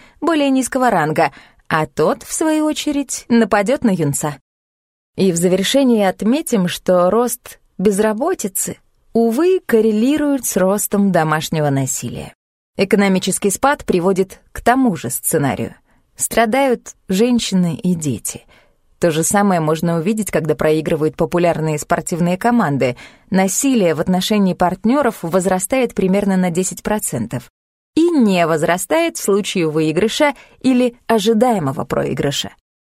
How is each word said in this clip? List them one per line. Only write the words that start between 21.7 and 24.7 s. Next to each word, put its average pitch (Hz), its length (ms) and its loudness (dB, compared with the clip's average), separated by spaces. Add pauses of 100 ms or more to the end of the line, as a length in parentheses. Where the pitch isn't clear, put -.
спортивные 175 580 -2
команды. 143 580 0 (360)
Насилие 190 640 2
в 151 40 -6
отношении 185 540 0
партнёров 220 720 0